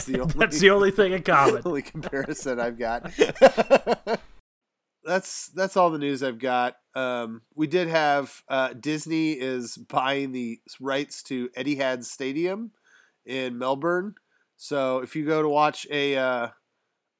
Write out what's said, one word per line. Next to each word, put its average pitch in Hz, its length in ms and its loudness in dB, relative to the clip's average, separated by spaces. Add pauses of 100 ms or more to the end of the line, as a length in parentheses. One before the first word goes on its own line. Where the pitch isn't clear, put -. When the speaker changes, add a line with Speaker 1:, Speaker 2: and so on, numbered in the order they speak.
Speaker 1:
the 131 160 -2
Speaker 2:
<laughs> - 0 -
Speaker 1:
only 151 160 0
Speaker 2:
That's 180 220 0
the 190 120 8
only 202 200 6
thing 190 220 2
in 185 100 -2
common. 143 400 4
Speaker 1:
<laughs> - 20 -6
only 151 180 -2
comparison 135 760 -6
I've 120 180 -2
got. 117 400 -4
<laughs> - 1040 4 (840)
That's, 185 440 -4
that's 190 280 -2
all 180 140 6
the 156 80 -2
news 143 240 -2
I've 127 160 -4
got. 123 380 0 (180)
Um, 120 480 -4 (120)
we 151 120 -2
did 170 220 0
have, 147 600 2
uh, 131 240 0
Disney 156 600 -2
is 127 440 -6
buying 135 560 -2
the 120 280 -6 (200)
rights 135 440 -4
to 123 260 -6
Etihad 131 540 -4
Stadium 175 680 -6 (560)
in 127 320 -6
Melbourne. 165 560 -2 (420)
So 131 420 -2
if 127 160 -8
you 151 120 -4
go 156 160 2
to 151 60 0
watch 147 420 2
a, 143 260 0
uh, 127 320 0 (720)